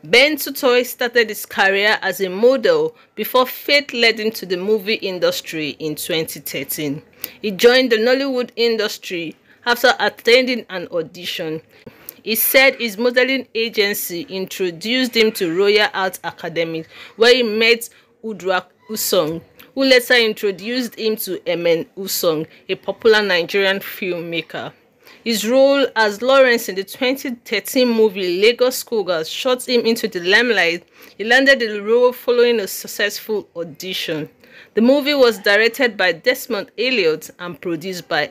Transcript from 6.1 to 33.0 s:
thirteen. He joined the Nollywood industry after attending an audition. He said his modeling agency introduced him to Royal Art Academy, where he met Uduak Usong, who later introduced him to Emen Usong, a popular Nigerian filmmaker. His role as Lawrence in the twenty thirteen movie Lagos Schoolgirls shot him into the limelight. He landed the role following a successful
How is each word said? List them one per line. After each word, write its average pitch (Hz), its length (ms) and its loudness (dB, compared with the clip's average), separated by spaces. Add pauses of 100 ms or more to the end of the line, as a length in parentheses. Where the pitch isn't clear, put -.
thirteen. 147 640 -8 (400)
He 208 80 -4
joined 240 400 4
the 226 60 2
Nollywood 247 580 0
industry 208 800 -4 (320)
after 240 320 2
attending 240 720 0
an 180 220 -8
audition. 165 680 -8 (600)
He 220 140 -8
said 269 400 2
his 214 200 -6
modeling 247 600 0
agency 202 680 -2
introduced 190 960 -4
him 220 160 4
to 180 240 -4
Royal 202 360 2
Art 190 300 -6
Academy, 165 600 -6 (320)
where 233 180 6
he 254 80 4
met 226 460 0 (340)
Uduak 185 440 -4 (220)
Usong, 165 540 -2 (320)
who 269 100 0
later 254 300 4
introduced 220 840 -2
him 220 200 -2
to 180 280 -8
Emen 170 420 0 (100)
Usong, 170 500 -2 (220)
a 190 80 -4
popular 214 440 2
Nigerian 196 600 0
filmmaker. 170 920 -8 (520)
His 214 220 -2
role 269 400 4 (100)
as 214 260 0
Lawrence 254 460 4
in 190 80 -8
the 196 80 -6
twenty 269 460 -4 (140)
thirteen 247 440 0
movie 196 520 0
Lagos 247 360 2
Schoolgirls 175 520 -4
shot 254 400 -4
him 240 160 2
into 226 240 0
the 180 120 -6
limelight. 185 640 2 (340)
He 202 60 -8
landed 269 340 4
the 214 240 -4
role 240 300 4
following 240 480 2
a 185 80 -6
successful - 840 -6